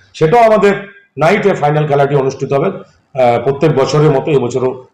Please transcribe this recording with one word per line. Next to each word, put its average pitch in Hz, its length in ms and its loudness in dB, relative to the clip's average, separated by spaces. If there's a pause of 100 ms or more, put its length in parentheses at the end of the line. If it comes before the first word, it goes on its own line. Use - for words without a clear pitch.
(140)
সেটাও 190 300 2
আমাদের 202 300 4 (440)
নাইটে 190 360 0
ফাইনাল 151 340 -2
খেলাটি 143 280 0
অনুষ্ঠিত 131 380 -4
হবে। 143 140 0
আহ, - 760 -4
প্রত্যেক 139 280 0
বছরের 143 400 2
মতো 135 200 -2
এবছরও 123 640 -2